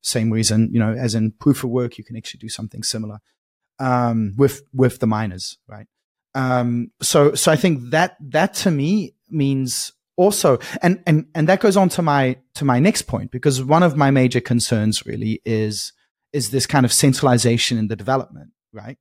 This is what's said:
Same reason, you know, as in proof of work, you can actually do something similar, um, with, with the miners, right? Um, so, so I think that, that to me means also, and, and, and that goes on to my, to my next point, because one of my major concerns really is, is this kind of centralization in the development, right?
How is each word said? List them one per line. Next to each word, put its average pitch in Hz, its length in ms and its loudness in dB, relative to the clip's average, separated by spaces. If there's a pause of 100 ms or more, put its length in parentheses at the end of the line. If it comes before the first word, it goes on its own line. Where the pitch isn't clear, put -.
Same 113 280 -2
reason, 110 400 0
you - 80 0
know, 110 140 0
as 117 220 -4
in 110 180 0
proof 135 320 0
of 123 60 -6
work, 123 260 -4
you 113 80 -20
can 117 100 -18
actually - 240 -16
do 113 120 -16
something 110 320 -12
similar, 107 380 -8 (580)
um, 120 580 0
with, 135 260 2 (120)
with 127 260 2
the 123 60 0
miners, 107 500 -4 (100)
right? 104 200 -20 (480)
Um, 123 560 -2 (100)
so, 147 340 4
so - 160 2
I 156 60 4
think 143 340 0
that, 165 300 0
that 156 340 0
to - 160 -2
me 160 440 -2 (160)
means 139 640 -2 (240)
also, 180 420 2 (240)
and, 180 240 0
and, 156 280 2
and 156 140 0
that 190 120 2
goes 196 180 2
on 190 120 4
to - 120 -4
my, 139 340 0 (200)
to 143 100 -4
my 123 140 2
next 202 220 2
point, - 280 -8
because 131 340 0
one 156 180 4
of 160 140 2
my 139 140 4
major 127 320 4
concerns 110 640 0
really 110 400 -6
is, 107 480 -4 (400)
is 117 160 -4
this 127 160 -2
kind 135 180 2
of 120 80 0
centralization 123 840 2
in 107 100 -2
the 110 80 -6
development, 98 540 -6 (240)
right? 110 260 -18